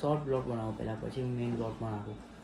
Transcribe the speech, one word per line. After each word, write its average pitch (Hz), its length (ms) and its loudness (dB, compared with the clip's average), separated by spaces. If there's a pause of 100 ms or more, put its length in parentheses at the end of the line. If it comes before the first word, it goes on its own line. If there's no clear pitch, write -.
શોર્ટ 147 220 4
વ્લોગ 131 220 2
બનાવું 113 320 0
પહેલાં, 113 240 -2
પછી 120 200 -2
હું 127 100 2
મેઇન 120 240 2
વ્લોગમાં 113 360 0
નાખું. 107 240 -4 (280)